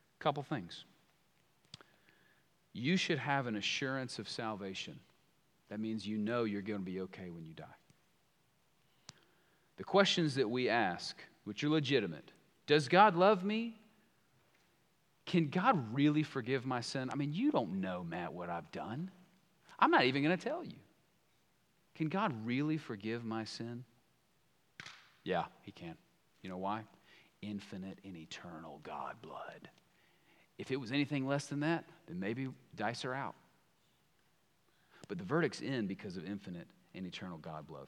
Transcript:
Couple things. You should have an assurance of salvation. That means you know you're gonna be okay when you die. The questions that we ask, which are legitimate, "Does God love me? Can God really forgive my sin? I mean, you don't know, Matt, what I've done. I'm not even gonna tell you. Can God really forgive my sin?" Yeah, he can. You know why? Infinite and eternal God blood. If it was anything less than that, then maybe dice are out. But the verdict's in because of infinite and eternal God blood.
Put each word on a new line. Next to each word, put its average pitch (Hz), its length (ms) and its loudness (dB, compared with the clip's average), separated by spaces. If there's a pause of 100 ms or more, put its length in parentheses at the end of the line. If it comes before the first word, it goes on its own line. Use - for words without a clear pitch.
(200)
Couple 147 220 0
things. 101 440 -6 (1900)
You 147 240 4
should 170 220 2
have 139 260 2
an 113 100 -2
assurance 131 640 -2
of 107 100 -8
salvation. 101 720 -6 (680)
That 107 100 -6
means 110 280 -4
you 107 100 -2
know 113 280 2
you're 101 160 -2
gonna 104 180 -4
be 92 220 -4
okay 92 280 -8
when 85 160 -12
you 80 80 -14
die. 78 120 -14 (2000)
The 190 60 -8
questions 175 520 6
that 127 140 4
we 123 200 2
ask, 101 480 2 (260)
which 104 200 -4
are 147 60 4
legitimate, 123 640 2 (340)
"Does 147 220 6
God 185 280 10
love 185 280 6
me? 226 360 -2 (1500)
Can 165 220 4
God 185 440 4
really 147 300 4
forgive 127 420 -2
my 127 160 0
sin? 127 300 -4
I - 40 -4
mean, 143 180 -2
you 254 180 2
don't 113 280 2
know, 180 240 -2
Matt, 170 300 -4
what 175 160 -6
I've 170 220 -6
done. 160 400 -6 (640)
I'm 277 140 6
not 294 140 8
even 135 180 4
gonna 170 140 4
tell 311 260 -4
you. - 160 -12 (1120)
Can 156 160 -2
God 190 240 0 (100)
really 139 340 0
forgive 113 460 -6
my 110 200 -4
sin?" 120 420 -8 (1400)
Yeah, 87 220 0 (160)
he 104 100 -16
can. 82 260 -14 (440)
You 92 80 -10
know 92 80 -8
why? 104 280 -4 (560)
Infinite 98 640 -10
and 95 120 -12
eternal 80 680 -14
God 71 380 -8
blood. - 480 -14 (880)
If - 140 -8
it 135 60 2
was 120 140 -6
anything 139 360 0
less 139 180 0
than 143 140 -4
that, 160 280 0 (200)
then 87 120 -8
maybe 117 280 -2 (280)
dice 113 300 -2
are 127 80 -2
out. 131 220 -6 (1700)
But 98 120 -6
the 101 40 -6
verdict's 139 380 2
in 123 240 0
because 95 320 -6
of 82 80 -8
infinite 92 420 -10 (280)
and 92 100 -8
eternal 90 320 -10
God 78 300 -12
blood. 69 200 -14